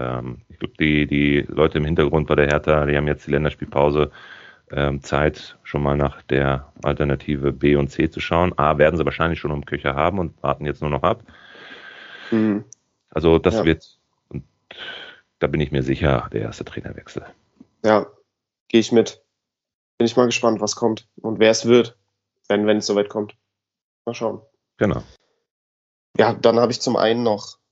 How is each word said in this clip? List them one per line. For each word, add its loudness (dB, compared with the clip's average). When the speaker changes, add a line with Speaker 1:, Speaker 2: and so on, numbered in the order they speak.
Speaker 1:
ähm, -8
ich -20
glaub, -10
die, 2
die 2
Leute 2
im 0
Hintergrund 0
bei 0
der 4
Hertha, 2
die 2
haben 0
jetzt -4
die -6
Länderspielpause, 0
ähm, -2
Zeit, -2
schon -4
mal 0
nach -2
der -2
Alternative -2
B 2
und 0
C -2
zu -12
schauen. 0
A, 2
werden 4
sie 0
wahrscheinlich -2
schon -6
im -6
Köcher -4
haben 0
und -6
warten -4
jetzt -6
nur -4
noch -4
ab. 0
Speaker 2:
Mhm. 0
Speaker 1:
Also 4
das 0
Speaker 2:
Ja. 0
Speaker 1:
wird, -2
und -12
da -2
bin -2
ich -2
mir 0
sicher, -2
der -4
erste -10
Trainerwechsel. -14
Speaker 2:
Ja, 4
geh 4
ich 0
mit. 2
Bin 2
ich -2
mal 6
gespannt, 0
was -4
kommt -4
und -4
wer 6
es 0
wird, 4
wenn, 0
wenn 4
es -4
soweit 0
kommt. -8
Mal -8
schauen. -8
Speaker 1:
Genau. 0
Speaker 2:
Ja, 4
dann 4
habe 2
ich -8
zum 0
einen 2
noch -2